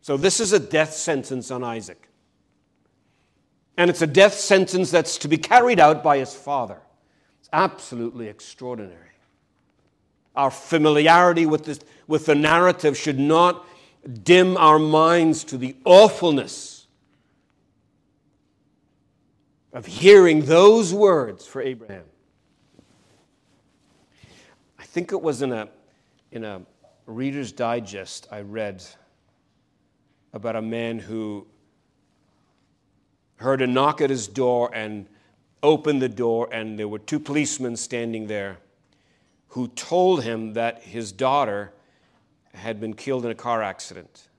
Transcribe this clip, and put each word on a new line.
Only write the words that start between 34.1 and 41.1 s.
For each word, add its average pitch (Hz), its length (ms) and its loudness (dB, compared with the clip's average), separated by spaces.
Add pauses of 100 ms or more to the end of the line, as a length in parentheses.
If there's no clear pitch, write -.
door 123 440 -2
and 107 340 -12 (540)
opened 151 400 0
the 131 60 -2
door, 117 460 -4
and 110 260 -10
there 107 80 -8
were 104 120 -12
two 147 200 -8
policemen 143 560 -6
standing 113 520 -10
there 98 300 -10 (920)
who 127 180 -10
told 180 560 -2
him 110 300 -8
that 117 300 -6
his 113 280 -14